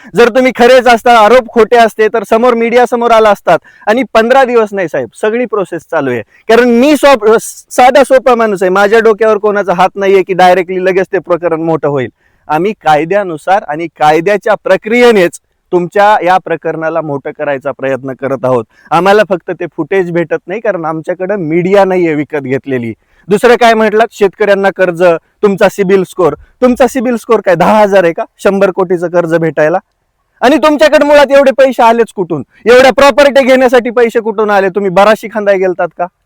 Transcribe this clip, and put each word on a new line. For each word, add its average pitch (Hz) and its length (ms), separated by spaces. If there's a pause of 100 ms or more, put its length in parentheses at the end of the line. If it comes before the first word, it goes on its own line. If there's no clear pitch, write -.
(160)
जर 233 140
तुम्ही 254 260
खरेच 240 320
असता, 240 320
आरोप 226 300
खोटे 233 280
असते, 220 300
तर 214 160
समोर, 240 300
मीडिया 233 320
समोर 233 260
आला 220 180
असतात. 196 300 (280)
आणि 233 160 (100)
पंधरा 247 300
दिवस 226 280
नाही 190 160
साहेब, 135 220 (120)
सगळी 233 240
प्रोसेस 185 360 (100)
चालू 139 200
आहे. 117 100
कारण 240 480
मी 254 280
सो-, 226 400 (320)
साधा 262 340
सोपा 254 320
माणूस 214 280
आहे, 180 60
माझ्या 202 300
डोक्यावर 220 380
कोणाचा 202 360
हात 185 220
नाहीये 196 280
की 190 100
डायरेक्टली 180 520
लगेच 185 280
ते 185 60
प्रकरण 165 420
मोठं 160 260
होईल. 139 220 (380)
आम्ही 175 260
कायद्यानुसार 175 920
आणि 160 200
कायद्याच्या 170 680
प्रक्रियेनेच 208 840 (320)
तुमच्या 180 540
या 185 120
प्रकरणाला 160 640
मोठं 147 360
करायचा 143 340
प्रयत्न 135 420
करत 131 300
आहोत. 127 220 (260)
आम्हाला 196 380
फक्त 185 220
ते 175 140
फुटेज 175 460
भेटत 170 360
नाही, 196 140
कारण 185 240
आमच्याकडं 180 500
मीडिया 180 500
नाहीये 175 300
विकत 151 220
घेतलेली. 127 560 (340)
दुसरं 226 280
काय 226 180
म्हटलं, 220 380
शेतकऱ्यांना 196 640
कर्ज, 180 280 (400)
तुमचा 202 260
सिबिल 190 340
स्कोर, 165 300
तुमचा 247 540
सिबिल 247 280
स्कोर 220 300
काय 185 100
दहा 190 240
हजार 196 240
आहे 170 100
का 226 120 (120)
शंभर 196 340
कोटीचं 175 380
कर्ज 170 260
भेटायला? 160 420 (640)
आणि 262 140
तुमच्याकडे 302 500
मुळात 294 260
एवढे 277 200
पैसे 262 320
आलेच 233 320
कुठून? 165 280 (220)
एवढ्या 254 260
प्रॉपर्टी 277 520
घेण्यासाठी 254 460
पैसे 233 300
कुठून 214 300
आले? 196 200
तुम्ही 196 200
बराशी 202 440
खांदाय 202 240
गेलतात 180 300 (100)
का? 175 80 (200)